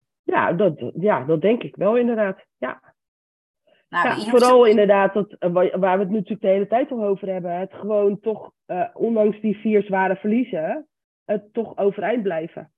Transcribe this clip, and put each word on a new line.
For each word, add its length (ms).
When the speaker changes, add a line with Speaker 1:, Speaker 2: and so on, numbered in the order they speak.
Speaker 1:
Ja, 300
dat, 420
ja, 300
dat 160
denk 220
ik 140
wel 200
inderdaad. 480
Ja. 380
Speaker 2:
Nou, 200
Speaker 1:
Ja, 60
Speaker 2:
je 20
hoeft 140
Speaker 1:
vooral 300
Speaker 2:
het 100
Speaker 1:
inderdaad 440
dat, 240
eh, 140
wa-, 260
waar 200
we 60
het 80
natuurlijk 280
de 80
hele 180
tijd 240
al 140
over 240
hebben. 300
Het 160
gewoon 460
toch, 300
eh, 300
ondanks 460
die 160
vier 260
zware 340
verliezen, 720
het 280
toch 240
overeind 460
blijven 560